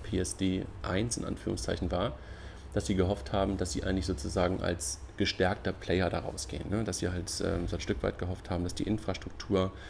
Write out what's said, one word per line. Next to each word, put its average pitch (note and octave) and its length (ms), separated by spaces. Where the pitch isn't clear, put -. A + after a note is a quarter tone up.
P F#2+ 180
S - 180
D F#2 260
eins A2 360
in - 80
Anführungszeichen F#2 640
war, G2 220
dass G#2+ 120
sie G2+ 100
gehofft F#2 380
haben, G2 240
dass F#2 160
sie - 100
eigentlich F#2+ 220
sozusagen F#2 560
als - 400
gestärkter F#2+ 560
Player F2 360
da E2+ 100
rausgehen, - 500
ne? A2 160
Dass - 140
sie F2 100
halt, F2+ 360
ähm, F2 220
so F2+ 80
ein F2 60
Stück - 200
weit G2+ 160
gehofft - 320
haben, F2+ 140
dass F2 120
die - 80
Infrastruktur, F#2+ 920